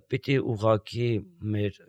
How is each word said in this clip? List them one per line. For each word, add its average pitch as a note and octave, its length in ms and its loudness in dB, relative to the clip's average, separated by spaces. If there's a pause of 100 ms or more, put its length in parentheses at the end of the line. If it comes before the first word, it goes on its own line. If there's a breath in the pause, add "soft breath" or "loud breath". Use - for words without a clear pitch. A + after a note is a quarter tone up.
(120)
պիտի C#3 280 0
ուղղակի A2 720 0 (360)
մեր G#2 300 -2 (140)